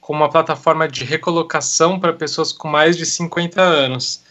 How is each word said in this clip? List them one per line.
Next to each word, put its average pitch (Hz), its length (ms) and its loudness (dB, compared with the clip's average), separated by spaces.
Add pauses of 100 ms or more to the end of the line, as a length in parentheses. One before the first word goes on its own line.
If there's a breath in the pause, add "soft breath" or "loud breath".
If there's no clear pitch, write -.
como 151 180 -6
uma 151 100 4
plataforma 160 600 0
de 131 160 -8
recolocação 165 920 0
pra 175 120 0
pessoas 156 400 -4
com - 160 -10
mais 156 300 4
de 165 80 -6
cinquenta 170 560 -2
anos. 135 580 2 (120)